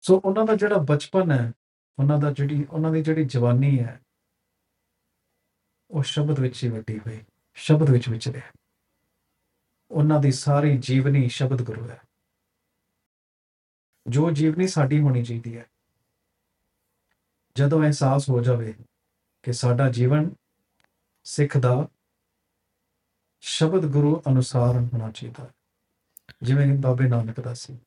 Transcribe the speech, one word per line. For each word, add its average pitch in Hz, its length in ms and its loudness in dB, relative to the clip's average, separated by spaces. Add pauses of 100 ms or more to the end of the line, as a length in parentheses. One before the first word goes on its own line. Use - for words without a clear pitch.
ਸੋ 190 220 4
ਉਹਨਾਂ 196 200 0
ਦਾ 220 120 2
ਜਿਹੜਾ 208 200 0 (120)
ਬਚਪਨ 160 420 0
ਹੈ, 120 220 0 (460)
ਉਹਨਾਂ 143 200 2
ਦਾ 147 140 0
ਜਿਹੜੀ, 143 380 -2
ਉਹਨਾਂ 160 220 -2
ਦੀ 160 100 0
ਜਿਹੜੀ 160 220 0
ਜਵਾਨੀ 127 560 2
ਹੈ, 117 200 -8 (1900)
ਉਹ 151 120 -2
ਸ਼ਬਦ 147 380 -2
ਵਿੱਚ 127 240 -4
ਹੀ 123 40 0
ਵੱਡੀ 110 300 -8
ਹੋਈ, 110 260 -12 (300)
ਸ਼ਬਦ 156 360 2
ਵਿੱਚ 123 180 2
ਵਿਚਰਿਆ। 117 440 -8 (1400)
ਉਹਨਾਂ 151 300 2
ਦੀ 139 120 2
ਸਾਰੀ 143 460 2
ਜੀਵਨੀ 131 500 2
ਸ਼ਬਦ 127 340 -2
ਗੁਰੂ 113 280 -8
ਹੈ। - 100 -20 (2000)
ਜੋ 147 240 0
ਜੀਵਨੀ 156 380 0
ਸਾਡੀ 147 320 2
ਹੋਣੀ 127 240 2
ਚਾਹੀਦੀ 117 340 -10
ਹੈ, - 120 -20 (1900)
ਜਦੋਂ 143 260 4
ਅਹਿਸਾਸ 139 480 2
ਹੋ 123 120 2
ਜਾਵੇ 117 320 0 (680)
ਕਿ 123 100 -6
ਸਾਡਾ 123 380 2
ਜੀਵਨ 127 440 2 (880)
ਸਿੱਖ 143 340 0
ਦਾ 127 300 2 (1500)
ਸ਼ਬਦ 160 520 -2
ਗੁਰੂ 147 360 2
ਅਨੁਸਾਰ 127 480 2
ਹੋਣਾ 120 360 -4
ਚਾਹੀਦਾ 120 320 -16
ਹੈ, - 100 -20 (880)
ਜਿਵੇਂ 135 240 2 (140)
ਬਾਬੇ 127 280 2
ਨਾਨਕ 117 320 -2
ਦਾ 120 140 -10
ਸੀ। - 320 -16